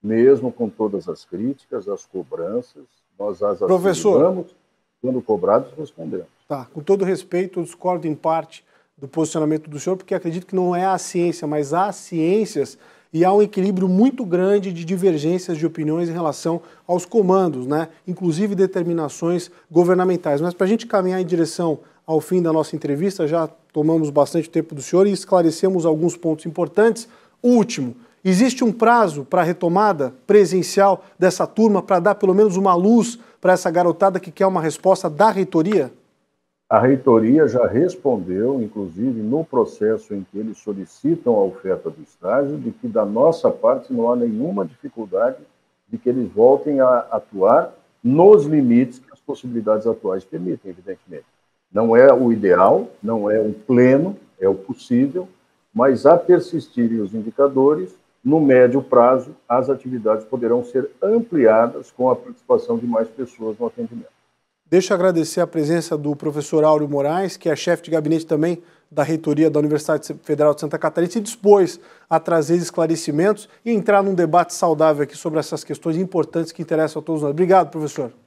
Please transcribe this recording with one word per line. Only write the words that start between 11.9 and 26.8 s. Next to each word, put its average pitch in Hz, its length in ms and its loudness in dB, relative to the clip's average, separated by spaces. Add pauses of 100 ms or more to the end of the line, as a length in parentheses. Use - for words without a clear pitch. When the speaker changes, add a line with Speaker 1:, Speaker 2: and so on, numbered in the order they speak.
Speaker 2:
ciências 175 880 -4 (360)
e 165 120 2
há 190 80 2
um 208 80 4
equilíbrio 190 480 -2
muito 247 340 2
grande 190 480 0
de 170 140 -10
divergências 175 720 -2
de 156 80 -4
opiniões 160 420 -4
em 165 60 -8
relação 165 480 -4 (260)
aos 180 160 -2
comandos, 180 640 0
né? 156 240 -4 (180)
Inclusive 180 480 -4
determinações 170 960 -4 (180)
governamentais. 175 680 2
Mas 175 140 -4
pra 185 140 0
gente 226 180 -2
caminhar 185 340 -2
em 180 60 -4
direção 165 540 -2 (260)
ao 160 160 0
fim 185 200 -2
da 160 120 0
nossa 156 220 -2
entrevista, 156 520 -4
já 160 220 -2 (240)
tomamos 156 360 0
bastante 147 400 0
tempo 160 260 -4
do 135 60 -12
senhor 185 260 2
e 202 40 0
esclarecemos 180 720 0
alguns 165 300 0
pontos 156 300 -6
importantes. 185 640 0 (320)